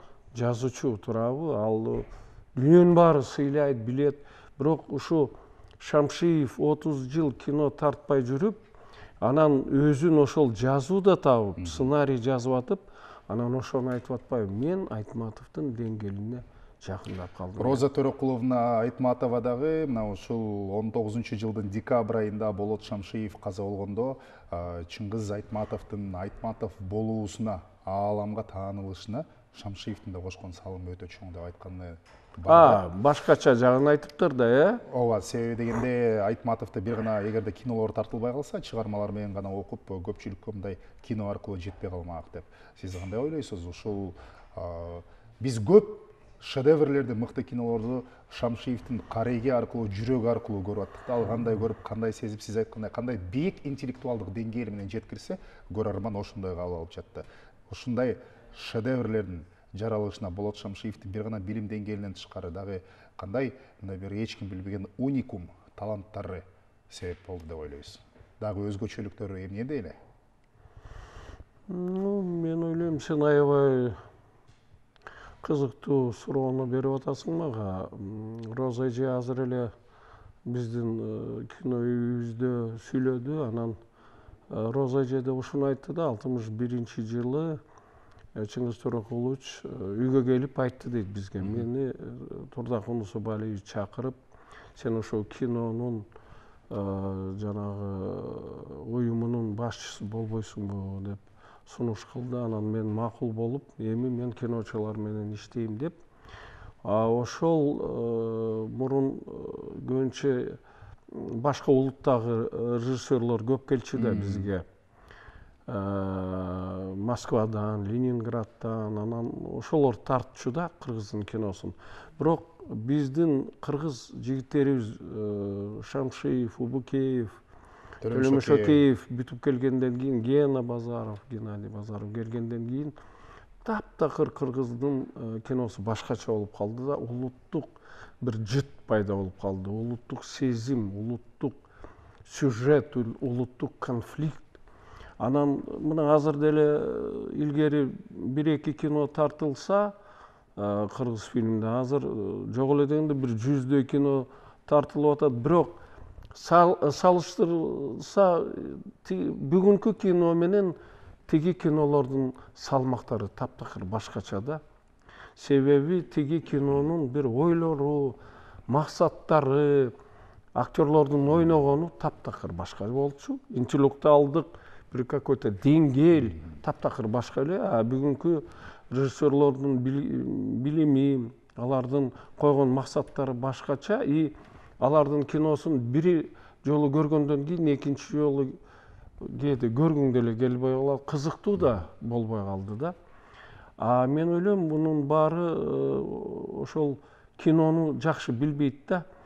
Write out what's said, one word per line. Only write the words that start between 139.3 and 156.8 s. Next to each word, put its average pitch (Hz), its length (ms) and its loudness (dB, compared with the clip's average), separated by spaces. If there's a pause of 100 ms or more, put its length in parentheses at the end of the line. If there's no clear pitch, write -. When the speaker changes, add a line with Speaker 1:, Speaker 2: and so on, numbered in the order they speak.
Speaker 1:
калды. 98 300 -4
Улуттук 117 540 -8
сезим, 120 720 -2
улуттук 117 560 -6 (760)
сюжет, 139 680 2
ул-, 113 240 -2
улуттук 127 580 -4
конфликт. 135 640 -6 (760)
Анан 143 440 2 (160)
мына 156 360 2
азыр 147 240 4
деле, 151 240 6 (180)
э, - 540 -4
илгери 147 580 2 (160)
бир-эки 143 640 0
кино 147 340 0
тартылса, 156 880 0 (640)
э, 104 400 0
кыргыз 120 280 -4
фильмде 113 420 0
азыр, 127 360 0
э, 98 420 -4 (100)
жок 131 160 2
эле 143 160 6
дегенде 151 260 2
бир 131 160 0
жүздөй 131 560 2
кино 139 420 2 (400)
тартылып 147 520 4
атат. 147 140 4
Бирок 147 360 4 (640)
сал-, 175 440 6 (120)